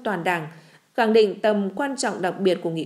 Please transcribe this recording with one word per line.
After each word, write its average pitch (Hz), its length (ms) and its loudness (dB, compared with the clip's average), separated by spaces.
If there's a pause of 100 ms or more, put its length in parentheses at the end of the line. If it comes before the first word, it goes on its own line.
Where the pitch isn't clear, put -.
toàn 190 200 -4
Đảng, 175 220 -2 (480)
khẳng 226 180 2
định 214 280 4
tầm 202 360 2
quan 277 200 -4
trọng 202 260 -4
đặc 180 180 -2
biệt 185 220 2
của 170 80 -4
nghị 165 160 -4